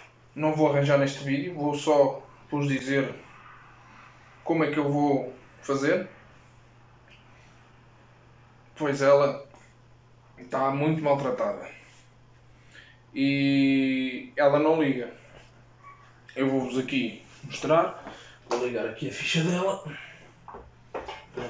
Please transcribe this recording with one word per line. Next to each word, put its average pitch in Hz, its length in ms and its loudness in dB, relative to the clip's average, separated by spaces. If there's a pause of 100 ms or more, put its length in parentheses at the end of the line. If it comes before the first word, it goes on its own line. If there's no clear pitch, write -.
(340)
não 156 220 0
vou 151 160 4
arranjar 143 260 4
neste 139 260 0
vídeo, 139 300 -4
vou 151 220 -4
só 143 520 2 (220)
vos 143 180 -2
dizer 131 460 -2 (1300)
como 160 200 0
é 139 80 -2
que 151 80 -2
eu 143 120 0
vou 143 440 0 (260)
fazer, 139 480 0 (2750)
pois 139 280 -2
ela 143 440 4 (920)
está 135 320 -2
muito 151 320 0
maltratada 131 680 0 (1400)
e 135 1200 2
ela 143 220 4
não 156 240 4
liga. 123 400 -2 (1120)
Eu 135 140 0
vou-vos 127 300 -2
aqui 123 420 -4 (220)
mostrar, - 680 0 (380)
vou 123 160 -2
ligar 113 220 -4
aqui - 200 -8
a - 40 -6
ficha - 320 -2
dela. 180 400 -2 (1080)
Para - 580 -12